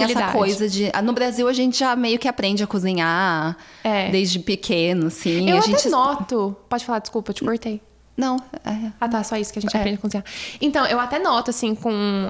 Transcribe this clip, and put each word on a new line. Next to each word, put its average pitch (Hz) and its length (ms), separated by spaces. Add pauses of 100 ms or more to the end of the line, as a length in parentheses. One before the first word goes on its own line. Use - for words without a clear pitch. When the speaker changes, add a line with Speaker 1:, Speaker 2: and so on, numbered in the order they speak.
Speaker 1:
essa 220 100
Speaker 2:
facilidade. 208 260
Speaker 1:
coisa 202 300
de, 196 240
ah, - 80
no 233 140
Brasil 247 340
a 262 60
gente 254 240
já 254 180
meio 240 220
que 254 100
aprende 202 340
a 202 40
cozinhar 170 880 (260)
Speaker 2:
É. 196 280
Speaker 1:
desde 190 280
pequeno, 175 680
assim, 175 420
Speaker 2:
Eu - 80
Speaker 1:
a - 40
Speaker 2:
até 440 100
Speaker 1:
gente 554 180
Speaker 2:
noto. 247 640 (140)
Pode 240 160
falar, 233 140
desculpa, 214 320
eu 202 40
te - 80
cortei. 226 380 (340)
Speaker 1:
Não, 254 220 (300)
é. 220 340
Speaker 2:
Ah, 240 80
tá, 220 160
só - 120
isso 208 140
que - 80
a 202 40
gente 208 120
Speaker 1:
É. 226 60
Speaker 2:
aprende 202 160
a 196 60
cozinhar. 208 220 (360)
Então, 277 240
eu 240 160
até 247 180
noto, 302 300
assim, 226 260
com 208 560